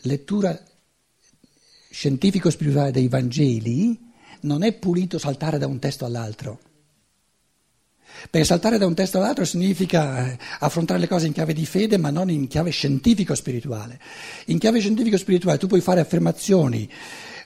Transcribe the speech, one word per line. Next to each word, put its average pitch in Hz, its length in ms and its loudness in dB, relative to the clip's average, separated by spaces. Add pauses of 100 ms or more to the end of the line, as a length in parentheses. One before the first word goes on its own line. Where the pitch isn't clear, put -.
lettura 170 540 -2 (1300)
scientifico-spirituale 147 1000 0
dei 131 180 2
Vangeli, 127 920 0 (440)
non 147 180 -2
è 220 120 2
pulito 180 420 -2
saltare 156 400 -2
da 139 100 -2
un 135 120 -6
testo 139 260 -4
all'altro. 117 560 -8 (1700)
Perché 160 160 4
saltare 196 320 2
da 196 80 2
un 175 100 2
testo 190 220 0
all'altro 202 300 0
significa, 160 880 0
eh, 123 60 -12 (200)
affrontare 165 420 0
le 165 80 0
cose 170 180 0
in 151 60 -2
chiave 160 220 -2
di 156 100 -2
fede, 208 320 2
ma 151 140 0
non 175 180 -2
in 151 180 0
chiave 156 220 -2
scientifico-spirituale. 139 1300 -2 (480)
In - 120 0
chiave 226 220 4
scientifico-spirituale 196 760 2
tu 165 100 -2
puoi 185 140 4
fare 180 200 4
affermazioni 165 840 2 (600)